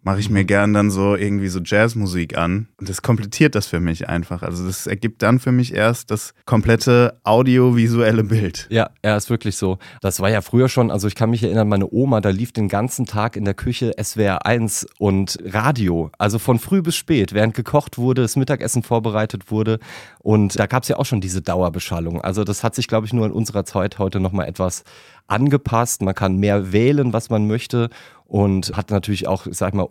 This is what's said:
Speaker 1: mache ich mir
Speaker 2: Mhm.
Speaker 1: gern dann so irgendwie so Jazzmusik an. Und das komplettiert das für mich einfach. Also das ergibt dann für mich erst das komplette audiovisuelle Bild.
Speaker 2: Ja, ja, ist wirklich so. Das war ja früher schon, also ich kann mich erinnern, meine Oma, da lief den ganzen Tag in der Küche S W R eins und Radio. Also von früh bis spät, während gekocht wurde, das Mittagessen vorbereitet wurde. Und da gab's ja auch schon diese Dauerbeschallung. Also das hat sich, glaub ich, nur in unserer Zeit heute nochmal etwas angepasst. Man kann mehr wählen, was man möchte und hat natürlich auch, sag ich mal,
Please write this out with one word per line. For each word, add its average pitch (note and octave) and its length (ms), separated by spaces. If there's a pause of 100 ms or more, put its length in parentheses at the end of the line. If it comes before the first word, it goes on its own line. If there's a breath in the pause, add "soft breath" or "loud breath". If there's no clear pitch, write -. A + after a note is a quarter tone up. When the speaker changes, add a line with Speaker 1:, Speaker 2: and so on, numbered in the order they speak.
Speaker 1:
mache G2 140
ich G#2 80
mir G2 140
Speaker 2:
Mhm. F#2 60
Speaker 1:
gern G2+ 260
dann G#2 160
so G2 260
irgendwie G2+ 320
so F2+ 160
Jazzmusik G2+ 720
an. F#2 320 (100)
Und G2 120
das F#2+ 100
komplettiert A2 540
das G#2 140
für E2+ 120
mich E2+ 260
einfach. E2+ 360
Also F2 240
das F#2 200
ergibt G2 360
dann A#2+ 160
für C3 120
mich B2 220
erst A2+ 380
das - 240 (100)
komplette A#2 800
audiovisuelle A#2 1000
Bild. G#2 460
Speaker 2:
Ja, A2+ 220 (120)
ja, G#2+ 140
ist G#2 140
wirklich G#2+ 260
so. F#2+ 220 (240 loud breath)
Das F#2+ 180
war F#2+ 80
ja G#2+ 140
früher B2 260
schon, A#2+ 220
also G2+ 180
ich - 60
kann A2+ 160
mich A#2 120
erinnern, G#2+ 280
meine G2 200
Oma, B2 300
da G2+ 80
lief G2 240
den G#2 160
ganzen A2 380
Tag A2 280
in G#2 120
der G2 80
Küche A#2+ 420
S - 220
W A2 60
R F#2+ 200
eins A2+ 420 (120)
und G2 440
Radio. F#2+ 760
Also G#2+ 200
von A#2+ 200
früh F#3+ 240
bis D#3+ 140
spät, A2+ 360
während A2 220
gekocht - 420
wurde, B2+ 240
das A#2 160
Mittagessen C3 460
vorbereitet A2 680
wurde. A2 280 (420 loud breath)
Und G#2 380
da G2+ 80
gab's B2+ 220
ja - 100
auch C3 80
schon G#2 160
diese F#2 180
Dauerbeschallung. F2 800
Also G2 240
das G2+ 180
hat A2+ 120
sich, A#2+ 140
glaub A2 180
ich, G#2+ 80
nur A#2 100
in G#2+ 80
unserer G2+ 320
Zeit G2 340
heute F#2+ 220
nochmal F#2+ 280
etwas F2+ 360 (440 loud breath)
angepasst. A#2+ 720
Man F#2+ 120
kann F#2+ 220
mehr G2+ 380
wählen, B2+ 400
was A2+ 160
man G#2+ 160
möchte A#2 420 (380 loud breath)
und G2 500
hat G2+ 140
natürlich G2+ 360
auch, F#2 240
sag F#2 180
ich F2+ 60
mal, F#2+ 160